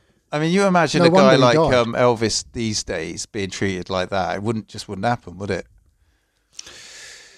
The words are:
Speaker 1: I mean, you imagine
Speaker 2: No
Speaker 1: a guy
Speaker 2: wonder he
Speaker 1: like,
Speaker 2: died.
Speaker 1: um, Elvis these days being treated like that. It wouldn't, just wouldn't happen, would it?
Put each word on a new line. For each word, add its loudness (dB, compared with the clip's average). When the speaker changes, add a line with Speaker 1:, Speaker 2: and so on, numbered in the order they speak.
Speaker 1:
I -4
mean, 0
you 2
imagine 2
Speaker 2:
No 6
Speaker 1:
a 6
guy 4
Speaker 2:
wonder 6
he 6
Speaker 1:
like, 4
Speaker 2:
died. 2
Speaker 1:
um, 2
Elvis 0
these -6
days -8
being -8
treated -6
like -4
that. -4
It -8
wouldn't, -4
just -16
wouldn't -8
happen, -6
would -8
it? -6